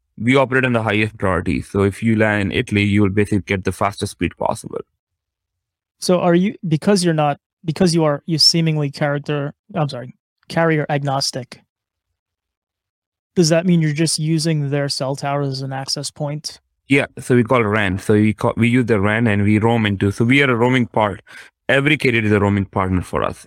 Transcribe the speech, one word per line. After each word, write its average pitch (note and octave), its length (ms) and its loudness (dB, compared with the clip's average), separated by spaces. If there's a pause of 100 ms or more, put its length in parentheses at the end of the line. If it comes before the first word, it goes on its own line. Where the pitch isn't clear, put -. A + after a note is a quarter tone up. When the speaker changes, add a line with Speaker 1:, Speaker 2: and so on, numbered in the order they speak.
(160)
Speaker 1:
We A#2+ 200 0
operate C3 280 2
on B2 100 0
the A2 100 0
highest G#2+ 340 -2
priority. E2+ 420 -2
So G2 220 -2
if G2+ 180 0
you A2+ 140 0
land G#2+ 260 2
in G2 120 -4
Italy, G#2 320 0
you G#2 180 2
will F#2+ 80 2
basically G#2 300 0
get F#2+ 240 -4
the F#2+ 80 -2
fastest G#2 400 -4
speed - 240 -4
possible. - 420 -6 (1200)
Speaker 2:
So F3 220 0
are F3 160 2
you, F#3 180 0 (140)
because F3 360 2
you're E3+ 100 2
not D3 260 -2 (240)
because E3 300 0
you E3 100 2
are, D3 220 -2
you D#3+ 120 -2
seemingly D#3+ 520 2
character, C#3+ 640 -4 (200)
I'm D3+ 140 0
sorry, B2+ 260 -12 (340)
carrier D#3+ 400 0
agnostic, C#3 720 -4 (1700)
does E3+ 140 4
that E3+ 180 2
mean E3+ 160 4
you're D3+ 100 0
just D#3 260 -2
using D#3 520 -2
their C#3+ 180 -2
cell C3+ 280 -6
towers C#3+ 320 -4
as C3+ 140 -6
an C3+ 100 -10
access C3+ 380 -8
point? D3 500 -10 (260)
Speaker 1:
Yeah, C3+ 200 2 (120)
so C3 160 0
we B2 100 6
call B2 160 2
it A2 40 2
ran. G2+ 340 0
So A2 160 0
we G#2+ 200 4
call, - 220 -2
we A#2 120 2
use B2 180 2
the G#2+ 140 2
ran G#2+ 260 0
and G2+ 160 2
we G#2+ 160 4
roam A2+ 280 2
into, G2+ 240 0
so A#2 140 0
we C3+ 180 4
are C3 80 2
a B2 40 2
roaming B2 320 2
part. G#2+ 360 -2 (460)
Every C#3 280 2
carrier A2+ 260 0
is G#2+ 80 2
a G#2 80 4
roaming G2+ 280 2
partner F#2 340 0
for C#2 220 -4
us. - 240 -6